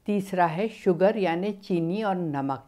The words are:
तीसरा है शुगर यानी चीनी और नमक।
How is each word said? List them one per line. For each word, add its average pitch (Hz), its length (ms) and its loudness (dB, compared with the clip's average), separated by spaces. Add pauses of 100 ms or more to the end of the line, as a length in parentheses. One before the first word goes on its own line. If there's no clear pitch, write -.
तीसरा 190 400 0
है 170 220 -2
शुगर 196 500 2
यानी 180 340 0
चीनी 185 520 -2
और 196 120 0
नमक। 139 520 -4